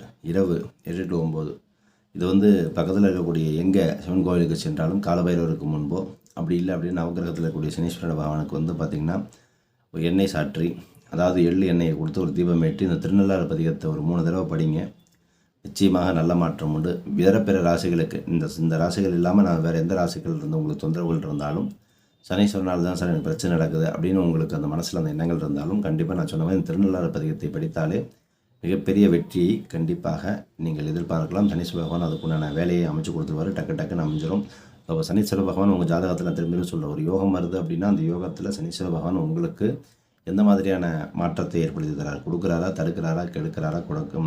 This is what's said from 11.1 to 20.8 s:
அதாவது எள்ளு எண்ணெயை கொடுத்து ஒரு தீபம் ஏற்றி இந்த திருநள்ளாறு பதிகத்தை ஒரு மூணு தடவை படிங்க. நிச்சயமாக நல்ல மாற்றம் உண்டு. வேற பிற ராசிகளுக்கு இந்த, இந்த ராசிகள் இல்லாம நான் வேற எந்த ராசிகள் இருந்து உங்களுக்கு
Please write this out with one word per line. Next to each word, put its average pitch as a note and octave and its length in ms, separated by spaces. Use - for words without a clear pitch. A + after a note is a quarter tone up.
அதாவது F2+ 300
எள்ளு F#2+ 160
எண்ணெயை E2+ 300
கொடுத்து D#2+ 240
ஒரு E2+ 120
தீபம் E2+ 300
ஏற்றி D#2+ 220
இந்த F2 120
திருநள்ளாறு F#2+ 480
பதிகத்தை D#2+ 420
ஒரு D#2 160
மூணு E2 220
தடவை E2+ 240
படிங்க. D#2+ 320
நிச்சயமாக F2+ 480
நல்ல E2 220
மாற்றம் E2 400
உண்டு. F2 320
வேற G2+ 340
பிற G2+ 220
ராசிகளுக்கு E2+ 680
இந்த, D#2+ 200
இந்த D#2+ 180
ராசிகள் F2 420
இல்லாம F2+ 240
நான் E2+ 180
வேற E2 180
எந்த F2 160
ராசிகள் F2+ 420
இருந்து D3+ 220
உங்களுக்கு D3+ 280